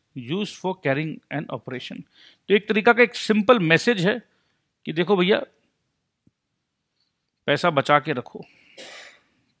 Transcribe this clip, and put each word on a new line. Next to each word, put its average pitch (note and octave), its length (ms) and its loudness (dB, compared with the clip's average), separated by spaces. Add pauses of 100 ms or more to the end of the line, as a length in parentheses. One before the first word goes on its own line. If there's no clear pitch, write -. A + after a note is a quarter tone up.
(320)
used F#3+ 240 -6
for F#3 180 -6 (140)
carrying D3 260 -2 (200)
an D3+ 160 -6
operation। - 520 -12 (480)
तो F#3 40 6
एक G#3 160 2
तरीका G#3+ 240 4
का A#3 100 4
एक - 120 0
सिंपल A3 440 2
मैसेज E3 460 2
है G#3+ 160 0 (640)
कि E3 80 -8
देखो E3+ 220 0
भैया, F3+ 240 2 (2000)
पैसा D3 240 2
बचा D3 300 4
के D3 140 -4
रखो, - 320 -10 (1160)